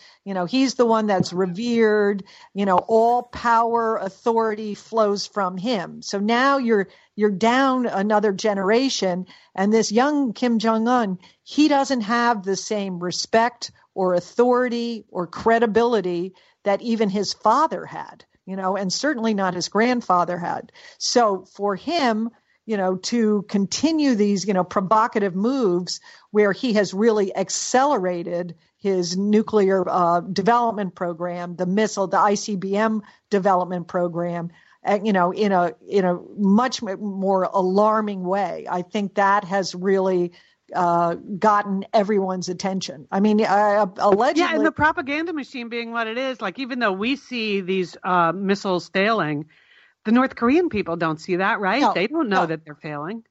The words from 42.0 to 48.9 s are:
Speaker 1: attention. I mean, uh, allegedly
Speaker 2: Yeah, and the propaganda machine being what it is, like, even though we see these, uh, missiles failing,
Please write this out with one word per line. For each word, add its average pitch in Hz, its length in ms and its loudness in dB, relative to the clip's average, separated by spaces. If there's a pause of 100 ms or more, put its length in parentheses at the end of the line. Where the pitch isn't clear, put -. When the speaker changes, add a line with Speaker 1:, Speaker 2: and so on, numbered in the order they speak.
Speaker 1:
attention. 180 640 -6
I 190 80 -2
mean, 208 240 4
uh, 202 440 2 (100)
allegedly 233 440 2
Speaker 2:
Yeah, 339 140 0
and 294 100 2
the 311 60 2
propaganda 311 600 -2
machine 247 340 -8
being 233 240 -8
what 233 160 -4
it 226 100 -6
is, 262 220 -6
like, 196 200 -8
even 254 200 -6
though 214 140 2
we 226 240 -2
see 220 420 -4
these, 185 460 -4
uh, 175 260 2
missiles 190 560 -2
failing, 185 600 0 (580)